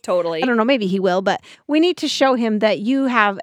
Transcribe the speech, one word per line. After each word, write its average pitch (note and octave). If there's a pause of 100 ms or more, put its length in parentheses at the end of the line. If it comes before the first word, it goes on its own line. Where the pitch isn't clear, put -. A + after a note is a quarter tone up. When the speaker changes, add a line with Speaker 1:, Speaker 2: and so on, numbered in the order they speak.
Speaker 1:
Totally. E3+
Speaker 2:
I -
don't A#3+
know. A3
Maybe B3
he F#3+
will. F#3
But F#3+ (280)
we D4+
need F4
to D4
show C4+
him A3
that G3+
you C4+
have G#3+